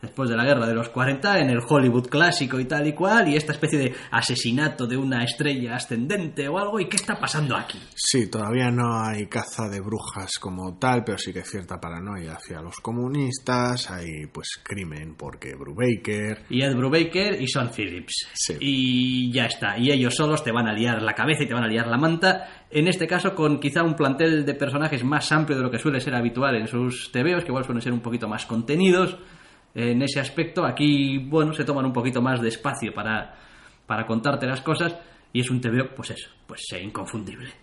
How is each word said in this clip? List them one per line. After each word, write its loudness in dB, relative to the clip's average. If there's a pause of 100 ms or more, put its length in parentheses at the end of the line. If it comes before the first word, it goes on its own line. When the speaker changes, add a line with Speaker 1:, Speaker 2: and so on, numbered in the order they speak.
Speaker 1:
Después -4
de 2
la 2
guerra 4
de 2
los -2
cuarenta, 2
en 4
el 4
Hollywood 6
clásico 2
y 0
tal 0
y -2
cual, 4
y 4
esta 0
especie 2
de 0 (160)
asesinato 0
de -2
una 0
estrella -2
ascendente -4
o -2
algo, -2
¿y -2
qué 0
está -2
pasando 0
aquí? -6 (160)
Speaker 2:
Sí, 2
todavía 0
no 2
hay -4
caza -6
de -6
brujas -6
como -8
tal, 2
pero -4
sí -8
que -8
hay -10
cierta -10
paranoia -10
hacia -14
los -14
comunistas, -2
hay, -10
pues, -12
crimen -10
porque -14
Brubaker -4
Speaker 1:
Y 0
Ed 2
Brubaker 0
y -2
Sean -2
Phillips. -8
Speaker 2:
Sí. -4
Speaker 1:
Y 2
ya 2
está, -2
y 4
ellos 4
solos 2
te -2
van 2
a 0
liar 0
la 0
cabeza 2
y -2
te -2
van 2
a 2
liar 0
la 2
manta, 2
en 2
este 0
caso 0
con 2
quizá 0
un 2
plantel 4
de 0
personajes 0
más 2
amplio 4
de 2
lo 0
que 0
suele 2
ser -2
habitual 2
en -2
sus -2
tebeos, 2
que -8
igual 0
suelen -2
ser 0
un 0
poquito -4
más -4
contenidos, 4 (580)
en 2
ese 0
aspecto. -2
Aquí, 4
bueno, 2
se -2
toman 0
un 0
poquito 2
más 2
de 2
espacio -4
para, -4 (500)
para -2
contarte 0
las -2
cosas 0 (360)
y 0
es -2
un 0
T 0
V 4
O, -4
pues -12
eso, -12 (180)
pues, -14 (120)
eh, -8
inconfundible. -10 (140)